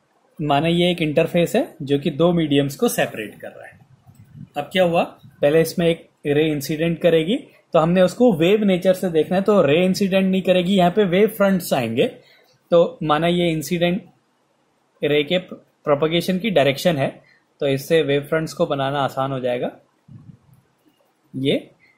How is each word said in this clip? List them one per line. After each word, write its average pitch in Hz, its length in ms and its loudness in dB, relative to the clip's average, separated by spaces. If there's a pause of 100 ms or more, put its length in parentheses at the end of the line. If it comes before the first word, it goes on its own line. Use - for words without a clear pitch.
(400)
माना 147 280 0
ये 175 240 2
एक 170 100 -4
interface 165 540 0
है 262 260 -2
जो 143 180 -2
कि 160 120 -4
दो 165 220 2
mediums 143 420 0
को 240 120 0
सेपरेट 113 540 -4
कर 104 100 -16
रहा - 160 -20
है। - 120 -20 (800)
अब 143 140 -8
क्या 185 120 2
हुआ, 175 200 2 (380)
पहले 151 200 4
इसमें 165 260 0
एक 165 220 -4 (160)
रे 151 260 2
incident 156 500 -4
करेगी, 165 340 2 (380)
तो 165 60 6
हमने 175 220 2
उसको 208 320 4
wave 185 300 2
nature 185 300 2
से 185 160 -4
देखना 160 280 0
है, 196 60 0
तो 202 180 4
रे 180 240 2
incident 190 460 0
नहीं 190 100 0
करेगी, 180 340 0
यहाँ 175 160 4
पे 214 120 2
वेव 190 240 2
फ्रंट्स 196 460 0
आएंगे। 123 340 0 (640)
तो 175 320 2
माना 151 240 0
ये 175 240 0
इंसिडेंट 170 540 -2 (1000)
रे 147 200 0
के 175 140 -2
प्रोपेगेशन 170 1000 -4
की 220 100 -4
direction 143 480 0
है, - 260 -6 (360)
तो 147 80 -2
इससे 139 340 0
वेव 139 200 0
फ्रंट्स 160 320 -4
को 175 120 -2
बनाना 143 340 -4
आसान 135 320 -4
हो 135 80 -6
जाएगा। 123 320 -4 (1600)
ये 139 360 -4 (280)